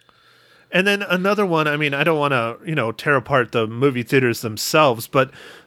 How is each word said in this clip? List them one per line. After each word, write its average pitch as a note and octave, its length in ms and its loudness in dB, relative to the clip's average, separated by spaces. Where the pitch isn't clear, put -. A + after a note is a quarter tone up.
And F#3 140 2
then G3+ 160 0
another G3 420 0
one, D#3+ 220 0
I D3 80 0
mean, D3 180 -2
I C#3+ 120 -2
don't D#3+ 120 2
wanna, B2+ 380 0
you D#3+ 100 -4
know, A2+ 180 -2
tear D3+ 240 0
apart B2 340 0
the A2+ 160 -2
movie A#2+ 360 -2
theaters B2+ 360 0
themselves, A#2 680 0
but C3+ 240 0